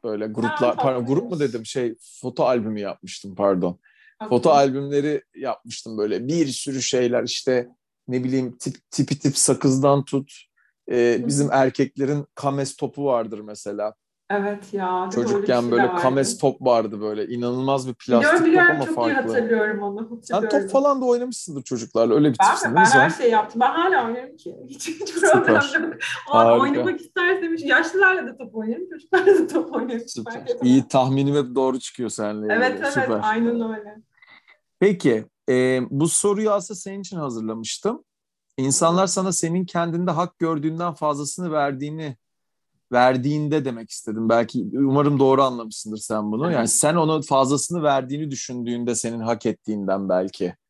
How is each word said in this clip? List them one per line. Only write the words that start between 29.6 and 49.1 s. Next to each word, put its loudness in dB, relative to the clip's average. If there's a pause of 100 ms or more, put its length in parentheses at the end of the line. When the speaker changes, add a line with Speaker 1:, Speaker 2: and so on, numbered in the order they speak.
Speaker 2:
oynarım. -6
Speaker 1:
Süper. -10
Speaker 2:
Fark -10
etmez. -2
Speaker 1:
İyi 4
tahminime 2
doğru 2
çıkıyor -8
seninle -4
Speaker 2:
Evet, 2
Speaker 1:
ilgili. -6
Speaker 2:
evet. -2
Speaker 1:
Süper. 0
Speaker 2:
Aynen 0
öyle. -8 (840)
Speaker 1:
Peki, 2 (240)
e, 2 (100)
bu 0
soruyu 0
aslında -2
senin -12
için -12
hazırlamıştım. -6 (520)
İnsanlar 2
sana -2
senin -2
kendinde -2
hak -4
gördüğünden -2
fazlasını -4
verdiğini, -4 (760)
verdiğinde 2
demek -8
istedim. -4
Belki, 2 (100)
umarım 2
doğru 6
anlamışsındır -4
sen -4
bunu. -2
Speaker 2:
Hı -2
hı. -2
Speaker 1:
Yani 0
sen 2
ona 2
fazlasını 0
verdiğini -2
düşündüğünde -4
senin -6